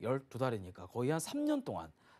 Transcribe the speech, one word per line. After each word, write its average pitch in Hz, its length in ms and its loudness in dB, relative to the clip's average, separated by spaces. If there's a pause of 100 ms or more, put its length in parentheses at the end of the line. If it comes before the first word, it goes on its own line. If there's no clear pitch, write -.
열두 135 360 0
달이니까 98 500 0
거의 120 220 0
한 160 100 2
삼 285 260 -2
년 294 180 2
동안, 113 280 -4 (280)